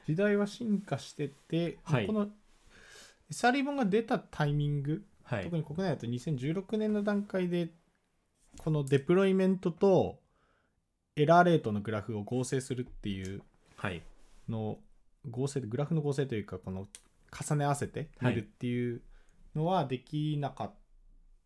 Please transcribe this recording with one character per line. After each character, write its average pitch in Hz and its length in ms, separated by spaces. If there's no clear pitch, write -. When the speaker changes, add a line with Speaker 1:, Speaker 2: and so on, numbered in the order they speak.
Speaker 1:
時 156 120
代 202 180
は 202 120
進 202 340
化 135 180
し - 140
て 143 160
て、 - 540
Speaker 2:
は 139 180
い。 101 60
Speaker 1:
こ 208 60
の 208 100
エ 208 40
ス - 120
ア 247 40
ー - 40
ル 285 60
イ - 20
ー 262 40
本 285 120
が 262 80
出 202 180
た 226 160
タ - 260
イ 147 80
ミ 147 140
ン 147 160
グ、 151 220
Speaker 2:
は 113 160
い。 95 40
Speaker 1:
特 170 120
に 156 80
国 151 160
内 190 120
だ 127 60
と - 100
二 120 120
千 156 160
十 131 180
六 196 240
年 214 140
の 208 120
段 202 200
階 185 240
で、 170 240
こ - 140
の 147 120
デ 135 160
プ 175 160
ロ 196 100
イ 190 80
メ 190 120
ン 185 140
ト 175 120
と 160 480
エ 151 100
ラ 170 160
ー - 40
レ 175 100
ー 143 60
ト 113 100
の 104 80
グ 107 120
ラ 107 100
フ 107 160
を 101 60
合 123 200
成 135 160
す 127 160
る 123 60
っ 123 40
て - 240
い 95 260
う 101 60
Speaker 2:
は 101 140
い。 82 100
Speaker 1:
の、 110 300
合 123 180
成 139 140
で、 120 60
グ 117 100
ラ 143 80
フ 160 100
の 156 60
合 147 120
成 139 120
と 127 100
い 104 60
う 101 40
か、 92 140
こ 95 120
の 95 180
重 - 240
ね 143 100
合 143 40
わ 143 60
せ - 120
て 135 220
見 - 100
る 113 80
っ 107 40
て - 240
い 120 260
う 120 80
の 156 100
は 180 200
で 127 140
き 151 380
な 143 120
か - 160
っ-、 - 20
Speaker 2:
は - 60
い。 - 60